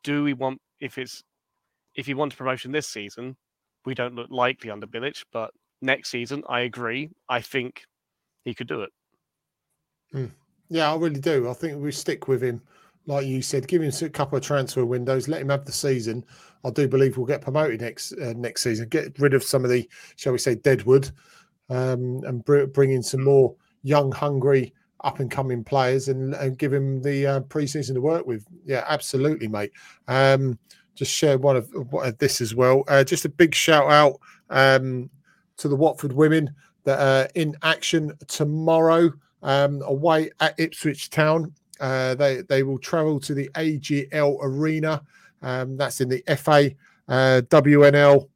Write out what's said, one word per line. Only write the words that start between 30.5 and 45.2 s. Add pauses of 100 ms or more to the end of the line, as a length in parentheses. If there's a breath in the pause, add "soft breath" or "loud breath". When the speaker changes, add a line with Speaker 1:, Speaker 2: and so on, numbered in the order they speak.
Speaker 2:
just
share
one
of, (200)
one
of
this
as
well.
Uh,
just
a
big
shout
out, (300 soft breath)
um, (480)
to
the
Watford
women (300 soft breath)
that
are
in
action (140)
tomorrow, (300 soft breath)
um,
away (100)
at
Ipswich
Town. (240)
Uh,
they,
they
will
travel
to
the
A
G
L
Arena. (420 soft breath)